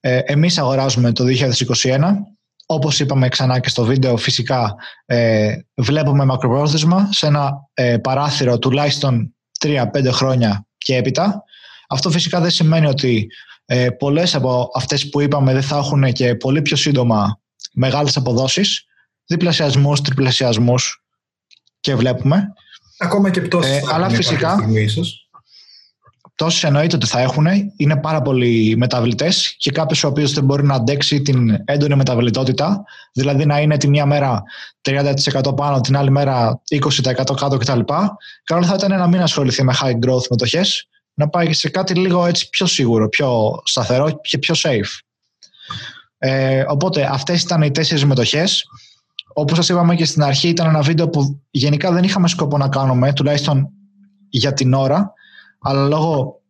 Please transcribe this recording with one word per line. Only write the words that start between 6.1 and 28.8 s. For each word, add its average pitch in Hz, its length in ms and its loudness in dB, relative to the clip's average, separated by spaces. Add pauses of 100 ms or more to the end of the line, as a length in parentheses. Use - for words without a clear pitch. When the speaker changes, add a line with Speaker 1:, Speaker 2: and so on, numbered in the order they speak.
Speaker 1:
μακροπρόθεσμα 147 880 0
σε - 140 -2
ένα, 143 260 0 (220)
ε, 123 240 0
παράθυρο 131 600 -2
τουλάχιστον 131 760 -2 (240)
τρία, 135 320 -2
πέντε 131 200 0
χρόνια 120 560 0 (120)
και 131 180 -2
έπειτα. 165 480 -2 (440)
Αυτό 139 220 -4
φυσικά 175 300 -2
δεν 175 100 0
σημαίνει 160 360 2
ότι, 127 400 0 (380)
ε, 123 260 0
πολλές 143 440 0
από 127 400 0
αυτές 139 340 -4
που 143 120 -2
είπαμε 143 320 2
δεν 131 100 2
θα 147 140 -4
έχουν 139 360 0
και 123 220 0
πολύ 135 280 0
πιο 147 140 0
σύντομα 117 640 0 (340)
μεγάλες 135 420 0
αποδόσεις, 131 680 -2 (420)
διπλασιασμούς, 143 720 0
τριπλασιασμούς 127 1040 0 (760)
και 139 140 -2
βλέπουμε. 131 580 0 (460)
Speaker 2:
Ακόμα 190 320 0
και 180 100 0
πτώσεις 143 360 -2
Speaker 1:
Ε, 143 40 0
Speaker 2:
θα 147 140 -4
Speaker 1:
αλλά 170 100 0
Speaker 2:
έχουν - 120 0
Speaker 1:
φυσικά 151 240 -2
Speaker 2:
κάποια 180 180 0
στιγμή 107 220 0
ίσως. 110 480 -4 (1040)
Speaker 1:
πτώσεις 165 300 -2
εννοείται 160 320 2
ότι 117 100 0
θα 123 140 -2
έχουν. 139 260 0 (300)
Είναι 147 200 2
πάρα 151 260 -2
πολλοί 120 540 2
μεταβλητές 123 840 0